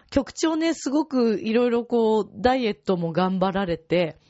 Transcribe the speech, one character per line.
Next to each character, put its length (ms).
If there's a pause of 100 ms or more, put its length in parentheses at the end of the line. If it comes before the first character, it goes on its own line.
(100)
局 220
長 240
ね、 180
す 160
ご 160
く 340
い 120
ろ 140
い 40
ろ 140
こ 360
う、 140
ダ 200
イ 120
エ 40
ッ 40
ト 220
も 160
頑 260
張 140
ら 140
れ 120
て、 380 (140)